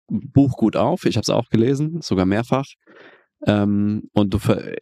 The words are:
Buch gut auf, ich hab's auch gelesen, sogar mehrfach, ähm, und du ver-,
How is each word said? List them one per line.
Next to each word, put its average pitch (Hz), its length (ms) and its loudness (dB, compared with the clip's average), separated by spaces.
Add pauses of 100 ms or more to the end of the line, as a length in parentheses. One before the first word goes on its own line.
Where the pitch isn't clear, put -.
Buch 135 480 0
gut - 200 0
auf, 131 300 0
ich - 100 0
hab's - 140 -2
auch 107 180 0
gelesen, 139 540 0
sogar 92 240 0
mehrfach, 123 400 0 (800)
ähm, 104 560 0 (100)
und 101 220 0
du 101 40 2
ver-, - 440 -2